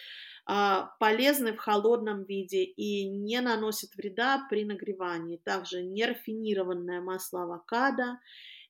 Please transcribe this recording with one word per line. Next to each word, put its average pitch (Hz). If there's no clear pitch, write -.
А, 202
полезны 233
в 220
холодном 214
виде 190
и 202
не 208
наносят 214
вреда 240
при 214
нагревании. 180
Также 180
нерафинированное 196
масло 185
авокадо, 247